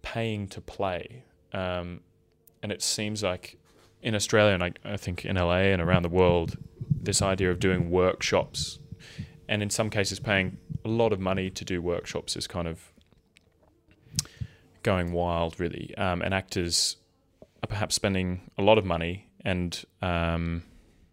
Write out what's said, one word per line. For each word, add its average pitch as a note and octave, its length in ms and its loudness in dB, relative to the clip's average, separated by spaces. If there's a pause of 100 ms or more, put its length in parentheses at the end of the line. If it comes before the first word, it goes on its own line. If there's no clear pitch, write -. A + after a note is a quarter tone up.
paying G#2+ 480 -4
to - 140 -14
play. G2 600 -6 (280)
Um, F2+ 480 -4 (640)
and G#2 100 -4
it - 80 -8
seems G#2+ 420 -4
like F2+ 360 -4 (420)
in A2 140 -2
Australia, G#2 400 4
and F2+ 100 0
I, F2 80 -2 (100)
I G#2 140 -8
think F#2 300 -6
in G2 100 -2
L F2 160 4
A F#2+ 180 4
and F#2 120 2
around F2 200 4
the F2 60 0
world, F2 480 4 (240)
this - 400 -2
idea F#2+ 300 2
of F2+ 100 -2
doing F2+ 300 2
workshops - 880 0 (720)
and G#2+ 120 0
in G#2 60 -2
some A2 220 -2
cases G2 280 0
paying F#2+ 380 2 (260)
a A2 60 -6
lot A2+ 240 2
of F#2+ 80 0
money F#2+ 300 0
to - 120 -10
do F2 200 -4
workshops - 540 -4
is - 100 -8
kind F2 200 -6
of E2 240 -10 (1900)
going F2+ 300 2
wild, E2+ 460 0
really. E2 380 -6
Um, F2+ 260 0
and F#2+ 100 0
actors F#2 640 -2 (680)
are - 40 -6
perhaps G2+ 280 -4
spending F#2 640 0
a G2+ 40 -2
lot G#2+ 160 8
of G2+ 60 4
money F2 440 -2 (160)
and, F2+ 400 -2 (180)
um, E2+ 600 0 (500)